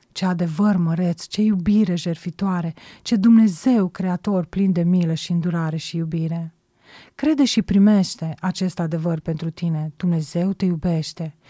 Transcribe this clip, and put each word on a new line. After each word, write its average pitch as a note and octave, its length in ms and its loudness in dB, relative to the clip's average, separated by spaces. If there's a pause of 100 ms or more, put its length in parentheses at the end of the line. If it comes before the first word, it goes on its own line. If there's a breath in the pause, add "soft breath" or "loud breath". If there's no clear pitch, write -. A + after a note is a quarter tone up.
(120 soft breath)
Ce - 120 -6
adevăr F3+ 520 0
măreț, E3+ 480 0
ce - 180 -4
iubire G3+ 520 2
jertfitoare, F3 800 -4 (280 loud breath)
ce - 140 0
Dumnezeu A3 720 4
creator F#3 560 -2
plin F#3+ 280 0
de E3+ 100 0
milă F3 320 2
și - 180 -6
îndurare E3 440 -2
și D#3+ 200 -8
iubire. E3 580 -4 (600 loud breath)
Crede D4 300 2
și A3+ 180 2
primește G3 800 2
acest F#3 400 -4
adevăr E3 400 -2
pentru E3 300 -6
tine. D#3 460 -4
Dumnezeu E3+ 560 -2
te G3 120 -6
iubește. E3 720 -2 (160 loud breath)